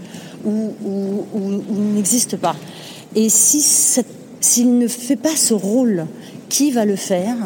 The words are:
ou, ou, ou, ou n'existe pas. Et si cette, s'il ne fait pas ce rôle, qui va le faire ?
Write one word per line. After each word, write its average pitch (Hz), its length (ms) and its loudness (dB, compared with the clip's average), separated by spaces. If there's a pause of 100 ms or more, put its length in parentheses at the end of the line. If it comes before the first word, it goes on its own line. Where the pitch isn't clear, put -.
(440)
ou, 214 280 -2 (120)
ou, 196 400 -2 (100)
ou, 190 60 -2 (300)
ou 208 240 0
n'existe 208 420 0
pas. 165 200 0 (580)
Et 220 140 4
si 294 320 4
cette, - 460 2 (340)
s'il 240 380 4
ne 240 100 4
fait - 280 -2
pas 311 200 -2
ce - 180 2
rôle, 202 520 2 (420)
qui 285 220 2
va 233 140 2
le 202 120 2
faire ? 196 500 0